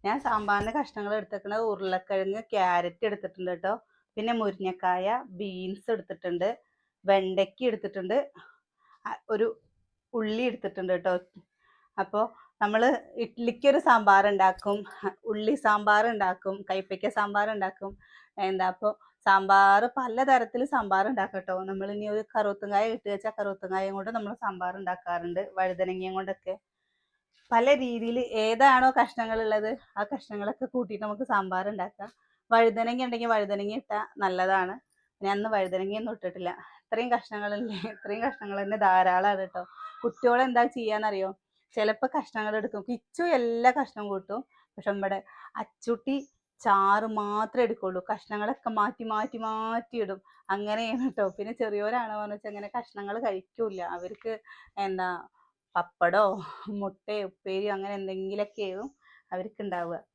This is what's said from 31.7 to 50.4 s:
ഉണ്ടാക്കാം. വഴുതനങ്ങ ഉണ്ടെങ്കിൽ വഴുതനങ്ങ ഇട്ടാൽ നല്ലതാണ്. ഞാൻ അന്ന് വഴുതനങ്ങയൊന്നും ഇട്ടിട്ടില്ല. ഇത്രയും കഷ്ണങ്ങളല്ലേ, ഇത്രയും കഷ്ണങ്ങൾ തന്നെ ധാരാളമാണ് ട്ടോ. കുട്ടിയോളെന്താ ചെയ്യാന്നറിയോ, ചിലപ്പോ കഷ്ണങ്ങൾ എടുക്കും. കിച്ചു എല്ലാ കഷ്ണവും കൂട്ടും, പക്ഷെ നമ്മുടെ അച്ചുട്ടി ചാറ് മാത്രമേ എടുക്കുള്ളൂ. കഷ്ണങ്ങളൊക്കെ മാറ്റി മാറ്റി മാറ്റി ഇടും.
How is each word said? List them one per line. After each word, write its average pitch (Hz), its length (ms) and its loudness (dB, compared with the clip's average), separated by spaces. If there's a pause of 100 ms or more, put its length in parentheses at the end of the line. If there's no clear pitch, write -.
ഉണ്ടാക്കാം. 196 380 -8 (420)
വഴുതനങ്ങ 233 540 4
ഉണ്ടെങ്കിൽ 233 260 -4
വഴുതനങ്ങ 202 480 0
ഇട്ടാൽ 214 240 -6 (200)
നല്ലതാണ്. 185 500 2 (500)
ഞാൻ 196 120 0
അന്ന് 208 200 -2
വഴുതനങ്ങയൊന്നും 196 640 -2
ഇട്ടിട്ടില്ല. 180 340 -6 (320)
ഇത്രയും 233 320 -2
കഷ്ണങ്ങളല്ലേ, 208 640 -6 (160)
ഇത്രയും 214 300 -6
കഷ്ണങ്ങൾ 202 360 -6
തന്നെ 202 240 -2
ധാരാളമാണ് 185 680 4
ട്ടോ. 180 80 -6 (400)
കുട്ടിയോളെന്താ 240 600 4 (120)
ചെയ്യാന്നറിയോ, 214 560 -2 (440)
ചിലപ്പോ 214 400 0
കഷ്ണങ്ങൾ 214 460 -4
എടുക്കും. 208 300 -8
കിച്ചു 285 340 -6 (140)
എല്ലാ 233 400 4
കഷ്ണവും 214 340 -6
കൂട്ടും, 196 260 -6 (360)
പക്ഷെ 202 180 -4
നമ്മുടെ 196 260 -4 (440)
അച്ചുട്ടി 233 520 -4 (520)
ചാറ് 202 420 4 (100)
മാത്രമേ 220 480 0
എടുക്കുള്ളൂ. 185 360 -4 (100)
കഷ്ണങ്ങളൊക്കെ 214 640 -6
മാറ്റി 220 340 -2
മാറ്റി 220 340 -6
മാറ്റി 220 580 -6
ഇടും. 190 160 -10 (340)